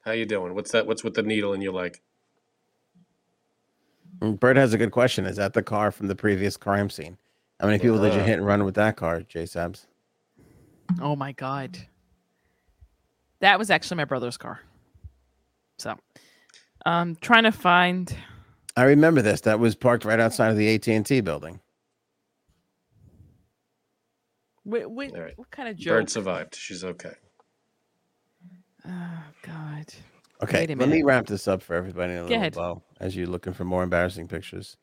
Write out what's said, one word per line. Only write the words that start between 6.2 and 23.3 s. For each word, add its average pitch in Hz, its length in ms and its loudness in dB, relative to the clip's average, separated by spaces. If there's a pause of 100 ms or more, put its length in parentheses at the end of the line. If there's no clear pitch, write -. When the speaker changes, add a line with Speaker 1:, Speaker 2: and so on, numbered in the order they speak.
Speaker 2:
crime 101 320 -2
scene? 82 300 -12 (420)
How 98 60 0
many 104 120 4
people 110 200 4
did 98 160 4
you 101 60 2
Speaker 1:
Uh-huh. 101 60 0
Speaker 2:
hit 107 120 2
and 98 80 -2
run 101 180 2
with 95 120 -4
that 107 200 2
car, 85 240 -4
J - 240 -10
Sabs? 85 400 -8 (1160)
Speaker 3:
Oh, 147 120 -2
my 139 180 -8
God. 135 440 -8 (1600)
That 190 180 6
was 208 120 -2
actually 170 280 0
my 151 80 0
brother's 120 320 -4
car. - 220 -14 (1160)
So, - 180 -10 (920)
um, 170 340 0
trying 226 240 6
to 220 80 6
find 180 600 2 (680)
Speaker 2:
I 123 60 6
remember 147 380 8
this. 101 200 2
That 107 180 2
was 117 140 4
parked 120 320 2
right 110 140 2
outside 113 300 2
of 110 60 2
the 107 120 4
A 110 100 4
T 110 160 0
and 107 100 2
T 135 160 2
building. 82 400 -8 (3000)